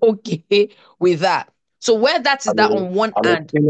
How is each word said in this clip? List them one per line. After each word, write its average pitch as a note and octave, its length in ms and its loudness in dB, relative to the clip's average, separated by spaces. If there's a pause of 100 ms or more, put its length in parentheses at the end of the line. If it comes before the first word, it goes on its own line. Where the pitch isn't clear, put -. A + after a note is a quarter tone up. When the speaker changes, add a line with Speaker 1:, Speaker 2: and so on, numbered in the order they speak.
Speaker 1:
okay G3+ 680 0 (300)
with F3 200 0
that? F3 320 -2 (280)
So A3+ 160 2
where C#4 220 0
that C4+ 280 -2
is - 80 -2
Speaker 2:
I - 0 -
Speaker 1:
that G#3+ 160 2
Speaker 2:
mean, G#3 80 0
Speaker 1:
on F3+ 160 -6
one G#3+ 240 -2
Speaker 2:
I'm - 80 -2
a F3+ 40 2
Speaker 1:
hand. D#3+ 220 -2 (180)